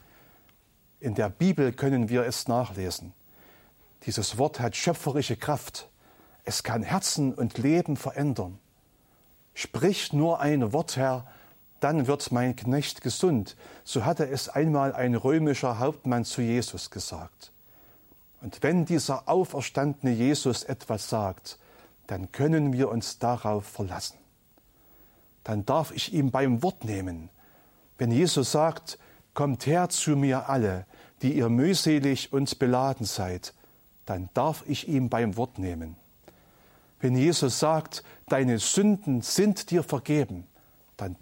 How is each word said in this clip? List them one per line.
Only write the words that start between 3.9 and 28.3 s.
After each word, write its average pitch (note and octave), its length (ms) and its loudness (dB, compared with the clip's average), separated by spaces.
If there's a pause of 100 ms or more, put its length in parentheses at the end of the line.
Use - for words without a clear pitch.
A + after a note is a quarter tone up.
Dieses G#2+ 320 -4
Wort D3 220 0
hat A#2+ 160 -2
schöpferische C#3+ 600 -2
Kraft. - 540 -6 (540)
Es - 200 -6
kann A2+ 200 -2
Herzen D3+ 500 -2
und A#2 240 -4
Leben D3 400 2
verändern. A#2+ 640 -4 (960)
„Sprich - 580 -2
nur D#3+ 260 4
ein C#3+ 320 2
Wort, D#3 260 -2
Herr, B2+ 280 0 (540)
dann D3 280 2
wird C#3 240 0
mein B2 240 2
Knecht C3+ 460 -2
gesund.“ C3 560 0 (260)
So A2+ 220 -2
hatte D#3+ 220 0
es C3 220 -6
einmal C#3+ 440 2
ein B2 220 0
römischer C3+ 640 2
Hauptmann B2+ 440 0
zu - 180 -4
Jesus A#2 500 -2
gesagt. - 600 -12 (880)
Und - 200 -10
wenn E3 240 4
dieser C#3+ 420 0
auferstandene C#3+ 840 0
Jesus B2 500 2
etwas - 460 -6
sagt, G2+ 480 -4 (480)
dann F#2+ 260 -8
können D3 420 2
wir B2 160 2
uns A2+ 280 -4
darauf G#2+ 480 -2
verlassen. F#2 520 -8 (1300)
Dann G#2 220 -2
darf D3 260 0
ich - 220 -6
ihn C#3 160 2
beim C3 320 2
Wort F#3 220 -2
nehmen. F#2 460 -6 (680)
Wenn A#2 140 0
Jesus C#3+ 400 2